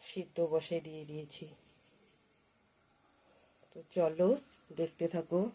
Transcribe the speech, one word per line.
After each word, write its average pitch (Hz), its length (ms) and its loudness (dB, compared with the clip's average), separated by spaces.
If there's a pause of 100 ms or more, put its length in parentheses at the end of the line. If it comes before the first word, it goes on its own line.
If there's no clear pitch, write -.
(100)
সিদ্ধ - 260 -8 (160)
বসে 160 340 0
দিয়ে 156 240 -12
দিয়েছি। 151 360 -12 (2250)
তো - 60 -18 (180)
চলো 170 320 4 (520)
দেখতে 165 340 -2
থাকো 170 260 0 (140)